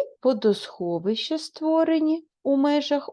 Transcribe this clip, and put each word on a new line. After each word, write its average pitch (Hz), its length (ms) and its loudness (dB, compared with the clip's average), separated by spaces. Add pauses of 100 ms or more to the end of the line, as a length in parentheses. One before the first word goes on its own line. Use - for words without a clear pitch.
(220)
водосховища 208 1160 -2
створені 320 880 0 (160)
у 277 140 2
межах 285 560 0